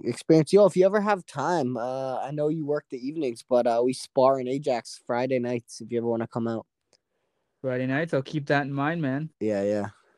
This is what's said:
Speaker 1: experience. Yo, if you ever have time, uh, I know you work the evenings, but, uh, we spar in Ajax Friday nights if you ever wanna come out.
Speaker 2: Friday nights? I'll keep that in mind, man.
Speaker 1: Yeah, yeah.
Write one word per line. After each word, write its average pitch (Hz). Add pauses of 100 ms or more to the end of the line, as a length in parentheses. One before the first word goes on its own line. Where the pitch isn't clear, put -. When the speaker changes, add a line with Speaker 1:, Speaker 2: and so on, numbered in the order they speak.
Speaker 1:
experience. 156
Yo, 196
if 175
you 180
ever 202
have 202
time, 143
uh, 127
I 113
know 147
you 156
work 147
the 135
evenings, 135
but, 123
uh, 120
we 131
spar 135
in 127
Ajax 135
Friday 127
nights 120
if 110
you 117
ever 117
wanna 117
come 117
out. 113 (960)
Speaker 2:
Friday 127
nights? 151
I'll 139
keep 147
that 143
in 139
mind, 147
man. 143
Speaker 1:
Yeah, 104
yeah. 101 (300)